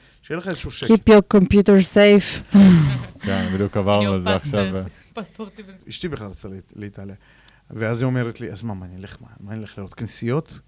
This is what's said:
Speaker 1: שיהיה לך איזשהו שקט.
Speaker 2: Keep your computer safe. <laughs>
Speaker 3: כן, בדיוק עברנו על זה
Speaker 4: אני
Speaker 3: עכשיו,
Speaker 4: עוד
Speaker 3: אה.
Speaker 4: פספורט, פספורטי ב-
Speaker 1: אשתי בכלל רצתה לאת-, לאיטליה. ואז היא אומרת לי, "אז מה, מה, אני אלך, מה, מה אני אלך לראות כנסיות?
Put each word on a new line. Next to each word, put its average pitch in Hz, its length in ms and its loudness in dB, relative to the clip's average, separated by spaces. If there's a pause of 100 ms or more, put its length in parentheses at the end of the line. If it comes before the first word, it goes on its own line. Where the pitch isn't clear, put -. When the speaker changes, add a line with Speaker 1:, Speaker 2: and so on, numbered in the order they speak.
(220)
Speaker 1:
שיהיה - 160 -10
לך 185 100 -10
איזשהו 160 240 -10
שקט. - 200 -12
Speaker 2:
Keep 220 200 4
your 208 260 4
computer 196 580 4
safe. 202 600 4 (220)
<laughs> 131 460 -4
Speaker 3:
כן, 95 280 -4
בדיוק 98 240 -4
עברנו 101 360 2
על 95 80 -2
זה 90 80 -4
Speaker 4:
אני 98 60 0
Speaker 3:
עכשיו, 104 300 -4
Speaker 4:
עוד 92 100 -6
Speaker 3:
אה. 95 80 -6
Speaker 4:
פספורט, - 440 -16
פספורטי 214 360 -18
ב- 190 260 -20
Speaker 1:
אשתי - 180 -12
בכלל 120 200 -10
רצתה 95 220 -16
לאת-, 95 260 -18
לאיטליה. 101 400 -16 (560)
ואז 113 300 -6
היא 131 40 -2
אומרת 123 360 -6
לי, 107 100 -10
"אז 98 120 -14
מה, 113 100 -10
מה, 92 120 -12
אני 90 120 -18
אלך, 95 240 -18
מה, 120 60 -20 (120)
מה 101 120 -16
אני 110 100 -10
אלך - 160 -16
לראות 98 160 -16
כנסיות? 120 760 -8